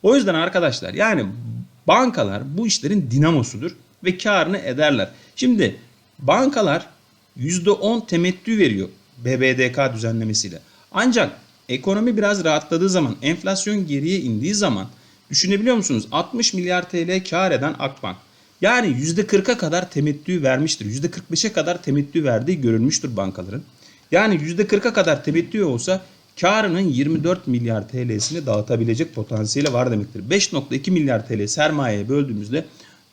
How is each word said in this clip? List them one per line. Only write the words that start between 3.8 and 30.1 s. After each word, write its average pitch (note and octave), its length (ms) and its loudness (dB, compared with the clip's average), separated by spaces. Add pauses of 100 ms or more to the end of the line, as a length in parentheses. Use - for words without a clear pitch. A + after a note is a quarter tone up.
ve F#3 140 0
karını G3 400 2
ederler. C3 520 0 (260)
Şimdi G#3 400 2 (420)
bankalar F3+ 680 2 (500)
yüzde E3+ 340 0
on A3 300 2
temettü F3+ 580 -2
veriyor G#2 300 2 (360)
B B2+ 160 0
B C3 180 4
D B2+ 140 2
K C3 220 0
düzenlemesiyle. G#2+ 640 -4 (320)
Ancak A3 380 2 (380)
ekonomi G3+ 480 0
biraz G3+ 280 0
rahatladığı D#3+ 440 0
zaman, D#3+ 340 0
enflasyon F#3+ 640 -2
geriye D3+ 340 -2
indiği B2+ 340 -2
zaman D3+ 340 0 (420)
düşünebiliyor G3+ 460 2
musunuz? C3 360 0
Altmış F#3 420 -2
milyar F3+ 360 -2
T E3+ 180 -2
L F#3 160 -2
kar F#3 260 0
eden C#3 280 0
Akbank. A#2+ 380 -6 (440)
Yani A3+ 280 4
yüzde E3 380 0
kırka G#3 320 2
kadar E3+ 320 -2
temettü D3 520 -2
vermiştir. C3 440 0
Yüzde C3+ 240 -4
kırk - 220 -12
beşe G#3 200 -2
kadar F3 300 -2
temettü C#3+ 420 0
verdiği C3+ 360 0
görülmüştür A#2+ 560 0
bankaların. G2 460 -6 (500)
Yani G3 300 4
yüzde E3+ 240 0
kırka G#3 260 0
kadar E3+ 320 2
temettü E3+ 380 0
olsa F3 420 -2 (360)
karının F#3+ 400 2
yirmi D3+ 440 0
dört F3+ 220 0
milyar A#2 420 -2
T B2 200 -4
L'sini C#3 380 -4
dağıtabilecek A#2 680 0
potansiyeli A#2 580 -2
var B2 180 0
demektir. G#2 400 -4